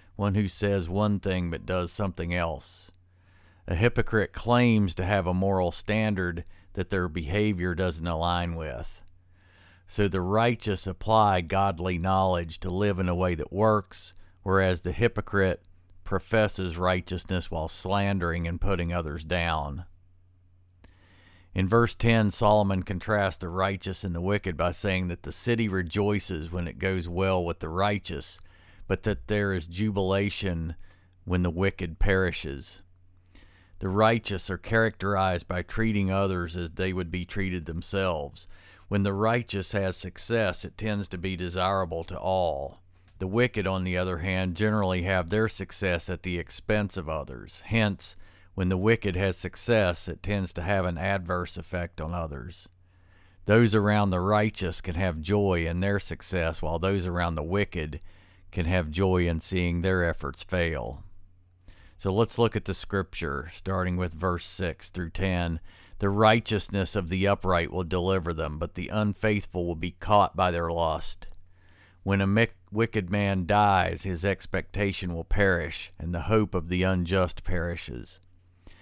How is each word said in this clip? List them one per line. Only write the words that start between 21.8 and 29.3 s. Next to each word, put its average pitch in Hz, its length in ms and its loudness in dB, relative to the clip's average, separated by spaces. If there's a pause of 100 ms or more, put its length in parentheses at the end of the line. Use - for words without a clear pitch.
ten, 113 380 4
Solomon 101 520 4
contrasts 98 520 -2
the 87 140 -8
righteous 95 560 -2
and 87 100 -2
the 85 60 -4
wicked 95 340 0
by 85 160 0
saying 92 380 -2
that 85 140 -8
the 73 100 -10
city 117 340 0
rejoices 92 840 -2
when 87 160 -4
it - 100 -12
goes 92 300 -2
well 92 340 2
with 85 160 -4
the 78 80 -8
righteous, 95 720 -2 (480)
but - 160 0
that - 240 -2
there 104 240 0